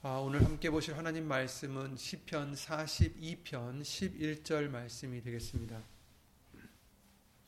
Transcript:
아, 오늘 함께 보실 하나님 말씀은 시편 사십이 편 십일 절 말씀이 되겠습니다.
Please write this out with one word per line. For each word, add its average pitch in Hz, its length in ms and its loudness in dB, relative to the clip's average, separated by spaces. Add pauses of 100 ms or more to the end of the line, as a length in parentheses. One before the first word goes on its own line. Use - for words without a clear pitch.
아, 135 160 0
오늘 139 260 6
함께 156 260 4
보실 151 260 0
하나님 160 300 -2
말씀은 135 680 -2
시편 143 580 -4
사십이 160 920 2
편 127 400 -4
십일 156 600 -2
절 147 240 2
말씀이 123 540 -6
되겠습니다. 117 600 -4 (1600)